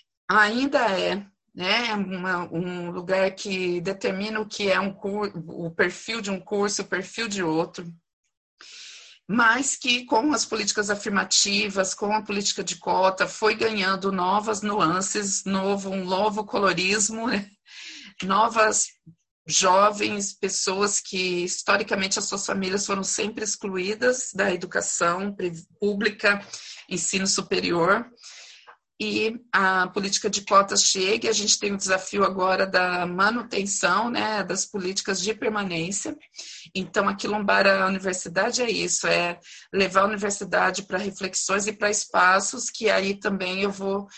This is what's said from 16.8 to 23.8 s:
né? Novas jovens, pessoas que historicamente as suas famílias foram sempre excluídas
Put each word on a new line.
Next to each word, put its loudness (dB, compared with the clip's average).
né? -2
Novas 4
jovens, 4
pessoas 0
que -2
historicamente 0
as -4
suas -4
famílias -2
foram -2
sempre -4
excluídas -2